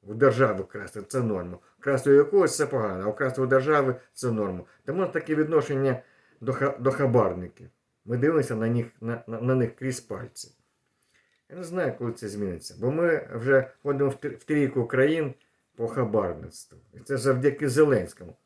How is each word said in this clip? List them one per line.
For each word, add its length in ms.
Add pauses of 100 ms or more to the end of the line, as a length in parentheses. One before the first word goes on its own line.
У 120
держави 480
вкрасти — 460
це 140
норма. 360 (200)
Вкрасти 320
у 40
якогось — 420
це 100
погано, 400
а 20
вкрасти 320
у 60
держави — 500 (160)
це 180
норма. 340 (200)
Тому 220
таке 280
відношення 680 (380)
до 120
ха-, 280
до 100
хабарників. 760 (360)
Ми 120
дивимося 380
на 120
них, 200 (140)
на, 260
на, 140
на 140
них 220
крізь 240
пальці. 520 (1000)
Я 60
не 80
знаю, 340
коли 140
це 160
зміниться, 520
бо 100
ми 440
вже 360 (100)
входимо 300
в 40
тр-, 220
в 80
трійку 420
країн 480 (420)
по 120
хабарництву. 920 (160)
І 60
це 160
завдяки 520
Зеленському. 760